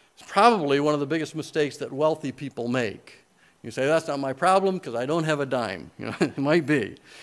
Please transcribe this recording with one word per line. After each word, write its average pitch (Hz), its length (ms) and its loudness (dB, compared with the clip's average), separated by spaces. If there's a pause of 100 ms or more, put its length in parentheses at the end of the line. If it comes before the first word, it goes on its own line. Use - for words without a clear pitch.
(200)
It's - 100 -20
probably 180 520 4
one 151 120 2
of 147 60 0
the 143 60 -4
biggest 151 280 -4
mistakes 151 440 -4
that 120 160 -10
wealthy 147 400 0
people 123 340 -8
make. 123 560 -4 (400)
You 117 80 -12
say, 131 140 -2
"That's 160 220 2
not 139 120 -4
my 135 140 -2
problem 190 480 2
'cause 117 140 -8
I 120 100 -2
don't 160 180 0
have 156 160 0
a 139 60 -2
dime." 110 480 -4
<laughs> - 40 -20
You 104 100 -10
know, 117 120 -6
it 139 180 -2
might 147 280 2
be. 127 320 -2 (260)